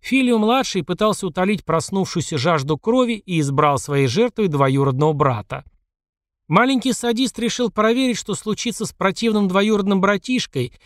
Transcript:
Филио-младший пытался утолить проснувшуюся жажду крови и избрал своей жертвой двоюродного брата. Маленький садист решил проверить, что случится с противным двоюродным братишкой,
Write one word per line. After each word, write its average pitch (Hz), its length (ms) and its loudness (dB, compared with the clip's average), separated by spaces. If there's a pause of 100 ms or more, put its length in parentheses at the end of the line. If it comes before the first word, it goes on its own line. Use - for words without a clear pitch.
Филио-младший 240 840 0
пытался 196 420 -2
утолить 185 380 -2
проснувшуюся 165 720 -2
жажду 147 400 0
крови 240 380 0
и 185 260 -2
избрал 143 380 2
своей 139 280 0
жертвой 208 420 0
двоюродного 139 640 2
брата. 135 500 -2 (840)
Маленький 240 460 2
садист 240 460 -2
решил 233 320 -2
проверить, 240 480 0
что - 160 -6
случится 208 500 -6
с - 80 -6
противным 208 560 0
двоюродным 202 540 2
братишкой, 196 720 -2 (120)